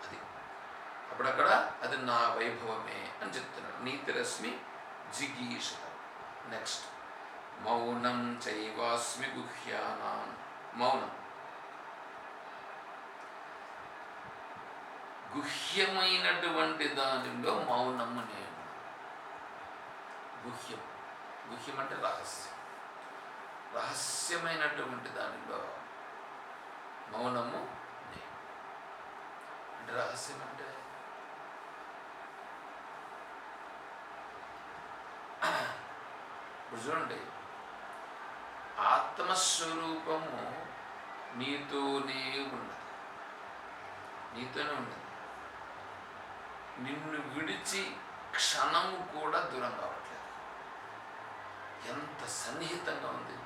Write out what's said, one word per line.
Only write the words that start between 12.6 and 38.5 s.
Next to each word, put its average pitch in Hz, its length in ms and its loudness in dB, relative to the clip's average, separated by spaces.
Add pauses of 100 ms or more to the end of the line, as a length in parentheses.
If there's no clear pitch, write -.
గుహ్యమైనటువంటి 175 1500 6 (120)
దానిలో 123 520 6 (160)
మౌనము 123 540 4 (100)
నేను. - 320 -6 (1800)
గుహ్యం, 120 360 -6 (680)
గుహ్యం 123 340 -4
అంటే 104 120 0 (100)
రహస్యం. - 500 0 (1200)
రహస్యమైనటువంటి 147 1400 2
దానిలో - 400 -2 (1500)
మౌనము 123 480 2 (520)
నేను. - 200 -10 (1400)
అంటే - 240 -4
రహస్యం - 460 -2
అంటే - 200 -6 (4000)
ఇప్పుడు 113 220 -6
చూడండి, 160 360 2 (1700)